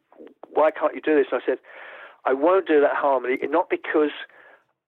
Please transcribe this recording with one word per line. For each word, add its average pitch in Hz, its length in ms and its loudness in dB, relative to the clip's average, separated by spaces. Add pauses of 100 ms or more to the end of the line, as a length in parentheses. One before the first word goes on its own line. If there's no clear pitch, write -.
(500)
why 151 220 2
can't 151 240 -4
you 135 60 -10
do 156 140 0
this?" 139 160 4
And 127 100 -2
I - 40 -20
said, 131 140 -2 (640)
"I 131 80 0
won't 170 340 2
do 151 140 4
that 139 140 2
harmony, 135 480 -2
not 151 260 -2
because 151 420 -2 (760)